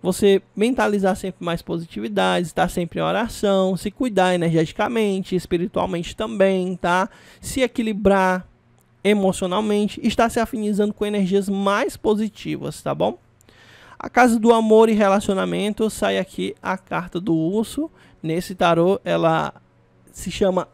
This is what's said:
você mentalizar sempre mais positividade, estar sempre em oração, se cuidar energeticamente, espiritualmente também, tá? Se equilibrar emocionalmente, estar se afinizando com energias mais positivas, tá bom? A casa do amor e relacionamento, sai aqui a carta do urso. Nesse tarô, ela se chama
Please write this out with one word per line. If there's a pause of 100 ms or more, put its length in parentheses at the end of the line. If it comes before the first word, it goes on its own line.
você (140)
mentalizar
sempre
mais
positividade,
estar
sempre
em
oração,
se
cuidar
energeticamente,
espiritualmente
também,
tá? (320)
Se
equilibrar (560)
emocionalmente,
estar
se
afinizando
com
energias
mais
positivas,
tá
bom? (800)
A
casa
do
amor
e
relacionamento,
sai
aqui
a
carta
do
urso. (340)
Nesse
tarô,
ela (580)
se
chama